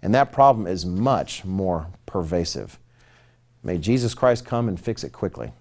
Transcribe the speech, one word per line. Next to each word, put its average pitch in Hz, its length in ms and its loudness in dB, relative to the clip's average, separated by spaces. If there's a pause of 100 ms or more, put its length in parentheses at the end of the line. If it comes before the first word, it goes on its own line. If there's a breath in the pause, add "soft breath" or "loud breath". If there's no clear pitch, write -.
And 120 140 0
that 139 180 4
problem 131 340 6
is 87 200 -4
much 95 580 -2
more 92 440 -2 (180)
pervasive. 85 720 -4 (840 soft breath)
May 90 160 -4
Jesus 117 360 0
Christ 120 300 2
come 117 240 -2
and 92 100 -4
fix - 240 -6
it 71 100 -10
quickly. 62 480 -8